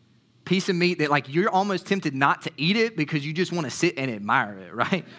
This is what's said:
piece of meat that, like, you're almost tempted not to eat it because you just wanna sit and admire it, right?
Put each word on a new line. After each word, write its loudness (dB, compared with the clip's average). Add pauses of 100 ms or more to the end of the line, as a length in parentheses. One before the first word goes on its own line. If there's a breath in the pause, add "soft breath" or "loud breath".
(440 soft breath)
piece 0
of 2
meat 2
that, 2
like, 0
you're 2
almost 0
tempted 0
not 2
to -6
eat 2
it 0
because -2
you -6
just -2
wanna -4
sit 0
and -2
admire 0
it, -16
right? -2 (140 loud breath)